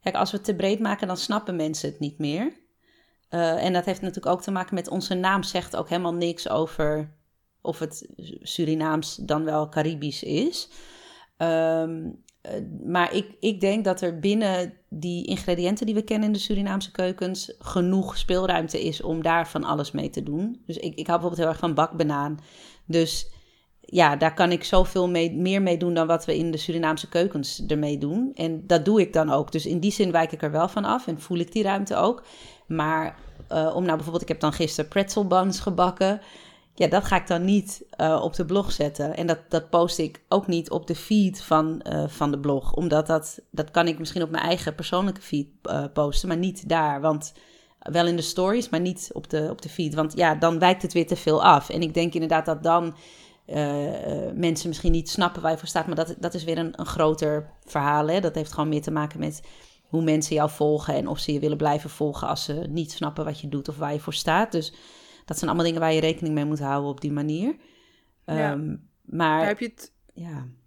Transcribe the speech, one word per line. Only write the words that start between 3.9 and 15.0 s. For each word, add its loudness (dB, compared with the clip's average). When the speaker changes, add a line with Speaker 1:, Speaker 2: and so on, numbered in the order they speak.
Speaker 1:
natuurlijk -2
ook -4
te -6
maken -4
met -4
onze -4
naam 2
zegt -4
ook -4
helemaal -2
niks -2
over -2
of -6
het -10
Surinaams -2
dan -2
wel 0
Caribisch -2
is. -2
Ehm, 0
eh, -12
maar 2
ik, -2
ik 0
denk 2
dat 0
er -2
binnen 0
die -6